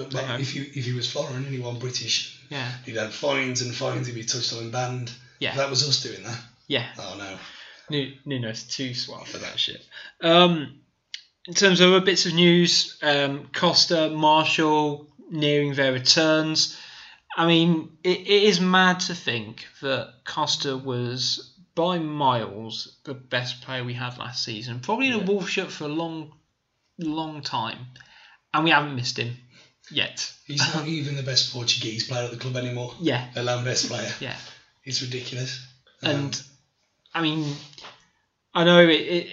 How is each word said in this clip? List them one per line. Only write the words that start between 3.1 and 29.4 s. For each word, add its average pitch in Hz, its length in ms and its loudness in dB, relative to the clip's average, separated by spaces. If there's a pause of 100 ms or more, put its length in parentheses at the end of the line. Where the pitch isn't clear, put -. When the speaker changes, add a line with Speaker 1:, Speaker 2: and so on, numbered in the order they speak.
Speaker 2:
fines 131 480 -2
and 120 140 -4
fines, 127 320 -4
he'd 117 80 -8
be 113 80 -8
touched 120 300 -4
on 117 60 -8
and 113 120 -10
banned. 127 400 -4 (280)
Speaker 1:
Yeah. 123 120 -4
Speaker 2:
If 127 60 -6
that 139 120 0
was 139 180 2
us 131 160 0
doing 98 200 -10
that. 117 160 -10 (280)
Speaker 1:
Yeah. 120 200 -2 (100)
Speaker 2:
Oh, 95 200 -12
no. 98 200 -10 (540)
Speaker 1:
Nu-, 135 240 -2 (100)
Nuno's 120 380 -6
too 127 320 -8
suave - 320 -10
for - 100 -12
that - 220 -8
shit. - 260 -4 (360)
Um, 170 580 4 (680)
in 175 60 -10
terms 180 260 6
of 180 120 8
other 185 120 6
bits 190 220 2
of 170 80 -2
news, 175 680 4
um, 143 500 0
Costa, 160 560 2
Marshall 156 1000 4 (220)
nearing 147 440 2
their 135 200 2
returns. 156 840 2 (600)
I 165 120 2
mean, 165 560 4
it, 180 180 2
it 196 220 4
is 196 160 6
mad 185 420 4
to 175 140 -4
think 113 500 -6 (160)
that 135 320 -4 (120)
Costa 147 500 -2
was, 127 760 -4 (220)
by 175 240 0
miles, 120 1040 -2
the 143 100 -10
best 127 480 -6
player 127 220 -8
we 123 100 -6
had 123 240 -8
last 123 260 -8
season. 120 360 -8
Probably 240 280 0
in 254 60 0
a 226 60 -2
Speaker 3:
Yeah. 185 60 -2
Speaker 1:
Wolves 196 240 0
shirt 185 220 -4
for - 120 -10
a 147 60 -6
long, 160 440 -6 (640)
long 156 440 -6
time. 113 360 -6 (760)
And 156 100 2
we 165 80 4
haven't 147 240 4
missed 123 240 -4
him 120 180 -6 (540)